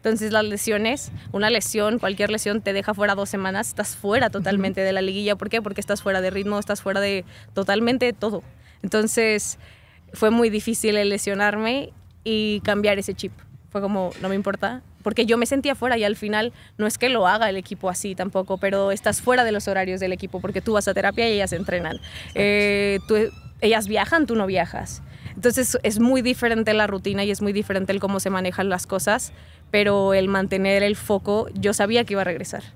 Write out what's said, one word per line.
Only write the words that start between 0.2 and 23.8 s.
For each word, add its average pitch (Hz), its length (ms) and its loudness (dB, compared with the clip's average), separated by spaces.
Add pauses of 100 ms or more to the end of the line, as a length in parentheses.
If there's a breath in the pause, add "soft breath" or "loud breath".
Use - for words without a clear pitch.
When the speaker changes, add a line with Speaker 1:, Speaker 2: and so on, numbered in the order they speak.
Speaker 1:
las 214 140 2
lesiones, 214 680 -2 (180 loud breath)
una 208 200 0
lesión, 214 480 0
cualquier 202 320 -2
lesión 208 320 -2
te 196 100 -2
deja 196 220 -2
fuera 202 200 2
dos 196 140 -2
semanas, 196 400 -2
estás - 280 -6
fuera 220 340 2
totalmente 190 500 -2
Speaker 2:
Ujú. 190 60 2
Speaker 1:
de 190 80 0
la 190 80 0
liguilla. 202 340 -2
¿Por 208 140 -8
qué? 226 100 0
Porque 202 220 -6
estás 196 180 -2
fuera 190 220 0
de 185 80 0
ritmo, 202 280 -2
estás 202 220 -4
fuera 196 200 -2
de 196 260 -2 (260 loud breath)
totalmente 233 600 2
todo. 208 280 -4 (400 soft breath)
Entonces, 214 760 0 (560 loud breath)
fue 214 160 4
muy 233 180 4
difícil 214 480 0
el 202 140 2
lesionarme 208 840 0 (320)
y 214 360 0
cambiar 202 380 2
ese 196 140 -6
chip. 190 200 -8 (380)
Fue 202 120 -4
como, 196 280 -2 (120)
"No 190 80 -4
me 196 40 0
importa", 202 460 -2 (220)
porque 233 240 0
yo 226 100 4
me 233 80 2
sentía 277 300 0
fuera 240 240 0
y 208 60 2
al 202 120 0
final 214 380 -2 (240 loud breath)
no 208 80 0
es 226 100 -2
que 247 140 2
lo 220 160 4
haga 214 240 4
el 190 80 -4
equipo 185 320 -6
así 190 240 -6
tampoco, 185 420 -2
pero 196 360 0
estás 202 280 -2
fuera 247 240 4
de 220 80 0
los 202 160 -2
horarios 185 320 -2
del 185 120 -2
equipo 185 280 -8
porque 190 220 -4
tú 226 100 -2
vas 202 160 2
a 190 60 0
terapia 202 340 0
y 220 60 2
ellas 190 180 0
entrenan. 175 440 -4
Speaker 2:
Exacto. - 400 -14
Speaker 1:
Eh, 202 720 2
tú, 214 100 4 (440)
ellas 214 260 4